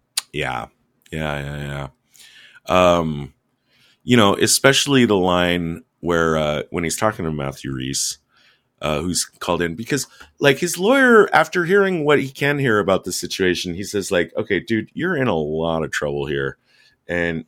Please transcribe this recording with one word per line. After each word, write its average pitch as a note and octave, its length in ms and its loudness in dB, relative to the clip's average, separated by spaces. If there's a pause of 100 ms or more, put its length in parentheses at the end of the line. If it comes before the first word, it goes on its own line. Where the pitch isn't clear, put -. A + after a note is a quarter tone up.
(340)
Yeah. C2 340 -6 (440)
Yeah, D2+ 300 -4
yeah, C#2+ 480 -10 (800)
yeah. F2+ 300 4
Um, D2+ 340 -6 (720)
you B2 120 2
know, G2+ 200 6
especially C3+ 680 2
the G#2 100 4
line F2 680 0 (160)
where, E2 360 2
uh, D2+ 340 0
when F2 140 -4
he's D#2+ 140 -4
talking G#2+ 260 -2
to D#2+ 80 -4
Matthew C#2 400 -8
Reese, C2 460 -8 (640)
uh, D2+ 180 -2
who's E2+ 240 -4
called - 380 -4
in E2+ 120 -2
because, C3 320 -6 (320)
like, C#3 200 4
his F3 200 -4
lawyer, A#3+ 560 4
after D#3+ 300 2
hearing F#3 400 2
what D3 160 4
he C3 80 -4
can C#3+ 300 -2
hear B2 200 2
about F#2+ 260 2
the F#2 80 -8
situation, F2 640 -2
he F#2+ 100 -10
says, F#2+ 260 -6
like, F2 260 0
"Okay, F#2 240 -2
dude, A2 320 -4
you're F3 240 -4
in C3 120 -2
a G2 60 0
lot D#2+ 480 -2
of C#2+ 80 -6
trouble C#2+ 360 -6
here, C#2 320 -6 (500)
and E2+ 400 -4